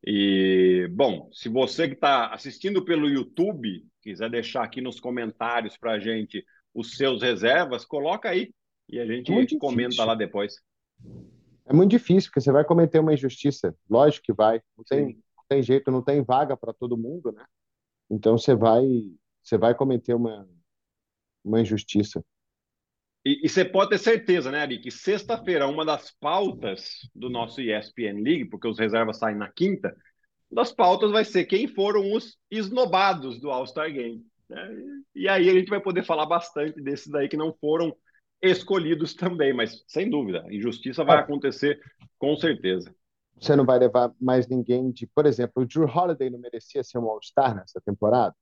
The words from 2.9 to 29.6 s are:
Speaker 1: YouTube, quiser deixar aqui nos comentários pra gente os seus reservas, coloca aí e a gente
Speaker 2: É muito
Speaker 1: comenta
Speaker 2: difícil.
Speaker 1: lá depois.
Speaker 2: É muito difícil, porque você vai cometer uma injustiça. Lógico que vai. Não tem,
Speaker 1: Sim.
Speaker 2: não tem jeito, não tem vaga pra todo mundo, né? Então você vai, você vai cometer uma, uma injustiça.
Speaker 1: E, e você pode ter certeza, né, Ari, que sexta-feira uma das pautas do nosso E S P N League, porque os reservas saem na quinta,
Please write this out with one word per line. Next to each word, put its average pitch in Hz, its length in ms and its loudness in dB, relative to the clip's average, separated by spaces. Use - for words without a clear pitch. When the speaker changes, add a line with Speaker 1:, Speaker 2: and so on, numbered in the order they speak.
Speaker 1:
YouTube, 135 760 -4
quiser 107 300 -10
deixar 117 340 -4
aqui 120 160 -12
nos 127 200 -10
comentários 117 800 -6
pra 113 220 -4
gente 110 440 -6
os 113 220 -12
seus 127 260 0
reservas, 123 640 0
coloca 160 460 -4
aí 185 220 -4
e 117 100 -10
a 120 80 -6
gente 127 240 -6
Speaker 2:
É 180 40 2
muito 254 240 2
Speaker 1:
comenta 123 320 -2
Speaker 2:
difícil. 120 160 0
Speaker 1:
lá 113 80 2
depois. 104 420 -6
Speaker 2:
É 131 60 -2
muito 180 180 8
difícil, 196 400 4
porque 139 100 0
você 135 120 2
vai 147 120 6
cometer 170 340 4
uma 156 160 4
injustiça. 131 600 -2
Lógico 139 380 4
que 117 60 -2
vai. 107 280 2
Não 113 80 -20
tem, 143 240 -2
Speaker 1:
Sim. 117 140 -16
Speaker 2:
não - 120 -20
tem 139 140 2
jeito, 131 280 2
não 127 120 0
tem 143 200 0
vaga 131 340 0
pra 113 160 -10
todo 123 240 -6
mundo, 123 360 -8
né? 107 120 -18
Então 110 280 2
você 131 160 4
vai, 113 300 4
você - 160 -2
vai 120 160 4
cometer 123 400 -2
uma, 110 340 -4
uma 107 160 2
injustiça. 101 640 -2
Speaker 1:
E, 139 200 0
e 156 40 2
você 180 160 2
pode 196 260 2
ter 208 80 2
certeza, 180 520 2
né, 147 100 -4
Ari, 135 200 -6
que 123 100 -12
sexta-feira 185 800 -2
uma 156 160 -4
das 151 260 -4
pautas 143 1040 -6
do 123 160 -10
nosso 117 300 -8
E 120 100 -4
S 107 240 -6
P 120 120 -8
N 101 160 -6
League, 139 240 -2
porque 107 200 -12
os 107 120 -6
reservas 110 400 -2
saem 110 180 -4
na 104 140 -10
quinta, - 460 -2